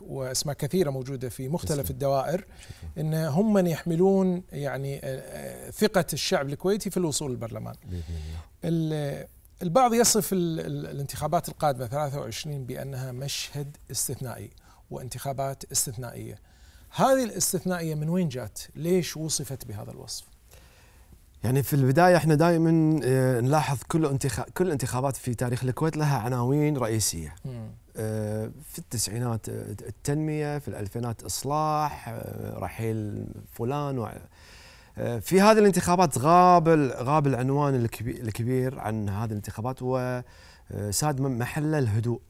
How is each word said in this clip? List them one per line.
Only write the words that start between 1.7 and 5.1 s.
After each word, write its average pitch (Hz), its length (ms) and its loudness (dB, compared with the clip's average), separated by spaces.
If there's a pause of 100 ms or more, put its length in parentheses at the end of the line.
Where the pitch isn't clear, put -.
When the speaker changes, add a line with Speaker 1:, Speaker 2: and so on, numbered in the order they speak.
Speaker 2:
تسلم. 135 140 -6
Speaker 1:
الدوائر، 139 420 0
Speaker 2:
شكرًا. - 640 -12
Speaker 1:
إن 156 120 0
هم 160 400 2
من 190 140 6
يحملون 180 840 2
يعني، 139 460 -6
آه، - 60 -14
آه، 135 680 -10